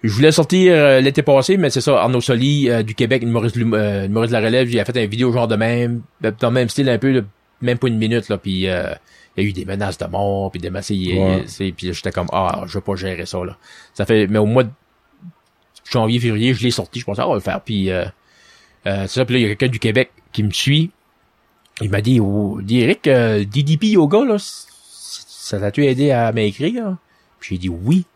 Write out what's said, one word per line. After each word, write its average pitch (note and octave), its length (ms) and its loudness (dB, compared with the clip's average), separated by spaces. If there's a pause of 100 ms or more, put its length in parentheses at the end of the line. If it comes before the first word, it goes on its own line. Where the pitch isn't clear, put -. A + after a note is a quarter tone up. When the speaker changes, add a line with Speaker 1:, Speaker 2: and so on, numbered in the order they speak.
Speaker 1:
je A2+ 80 0
voulais C#3 220 6
sortir, F3+ 420 4
euh, C#3 240 6
l'été C3+ 220 2
passé, C#3 340 4
mais F3 140 2
c'est C3 100 -2
ça, B2 220 2
Arnaud B2 180 2
Soli, C3+ 500 0
euh, A#2 140 0
du G#2+ 100 -8
Québec, A#2+ 300 0
humoriste A#2 320 -2
de A#2+ 60 -2
l'hum-, A2+ 120 0
euh, G#2 320 0
humoriste A2+ 280 0
de A#2+ 60 0
la G#2+ 60 0
relève, B2 240 2
il A#2+ 100 0
a G#2 60 0
fait B2 160 -4
une G#2+ 80 -2
vidéo A#2 220 0
genre A#2+ 160 0
de A2 80 0
même, A#2+ 460 -2 (200)
dans A2 200 -2
le A#2+ 100 0
même B2 180 2
style C3+ 200 0
un A#2+ 80 2
peu, C3+ 140 0
là, B2+ 100 2 (400)
même B2 160 -2
pas C3 100 -2
une A#2 100 0
minute, A2 300 -2
là, G#2 100 -2
puis, F#2+ 300 -4
euh, F2+ 220 -2 (480)
il F#2+ 60 0
y G#2 40 0
a - 20 0
eu G2 40 -6
des F2+ 100 -8
menaces G2 340 -6
de - 100 -6
mort, G2 440 -2
puis F2+ 80 -10
des F2 120 -8
menaces, F#2+ 180 -8
il, F#2 280 -2
Speaker 2:
Ouais. F#2+ 280 2
Speaker 1:
c'est, F#2+ 260 -6
puis F2+ 160 -10
là, F2+ 60 -4
j'étais F2+ 180 -6
comme, « F2 220 -4
Ah, F#2 340 -2
je E2+ 60 -16
veux G2+ 80 -6
pas G2 160 -6
gérer F2+ 280 -8
ça, F#2 200 -8
là. » F#2 100 -12 (380)
Ça - 120 -4
fait, G#2+ 220 4
mais G#2+ 120 2
au G#2+ 60 4
mois A#2+ 180 4
de A2+ 60 -2 (1200)
janvier, A#2+ 300 2
février, A#2 340 0
je G2+ 100 -4
l'ai A#2+ 80 2
sorti, - 280 -6
je B2 60 -12
pensais, « G#2 180 -4
Ah, D3+ 40 -2
on - 20 -2
va D3 60 2
le G2+ 60 -4
faire », F#2+ 240 -6
puis, G2 260 -2
euh, F2+ 120 -2 (840)
euh, G2 200 -4
c'est - 120 -4
ça, B2+ 60 2
puis B2 100 -2
là, B2+ 40 2
il A#2+ 40 4
y - 20 2
a G#2+ 100 2
quelqu'un B2+ 160 0
du A2+ 80 -6
Québec A#2+ 320 0 (220)
qui G#2+ 100 -2
me G#2 80 0
suit, D3+ 400 0 (880)
il G#2+ 80 -4
m'a G2+ 120 0
dit, « A#2+ 200 4
Oh, G2+ 400 -2
dit A2+ 200 2
Eric, C#3 260 0
euh, A2+ 380 2
D G#2+ 180 -2
D D3+ 140 2
P A3 100 0
Yoga, G3+ 380 4
là, A3 120 0
c-, - 280 -10 (800)
ça G#2 140 -6
t'a-tu G#2 260 0
aidé C#3 260 2
à A#2 200 2
m'écrire ? » D#3 640 -2 (440)
Puis - 160 -8
j'ai - 20 -4
dit, « F2+ 120 -6 (140)
Oui. » E3+ 220 2 (100)